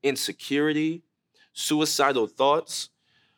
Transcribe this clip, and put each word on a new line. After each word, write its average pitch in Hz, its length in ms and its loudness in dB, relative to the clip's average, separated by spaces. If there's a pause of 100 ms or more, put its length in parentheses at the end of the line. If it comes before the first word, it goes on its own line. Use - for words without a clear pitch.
insecurity, 147 1040 -2 (480)
suicidal 143 760 0
thoughts, - 640 0 (460)